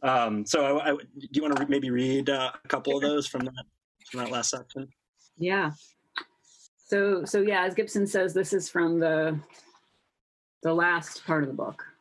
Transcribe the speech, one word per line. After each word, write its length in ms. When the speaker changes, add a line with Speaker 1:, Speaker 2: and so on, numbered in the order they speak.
Speaker 1:
Um, 420
so 320
I, 140
I, 40
do 360
you 100
wanna 180
re-, 80
maybe 220
read, 400
uh, 220
a 40
couple 280
of 60
Speaker 2:
Sure. 140
Speaker 1:
those 100
from 200
that, 200
from 80
that 120
last 200
section? 360
Speaker 2:
Yeah. 320
So, 380
so 160
yeah, 220
as 100
Gibson 320
says, 300
this 180
is 160
from 300
the, 400
the 120
last 520
part 180
of 60
the 60
book. 280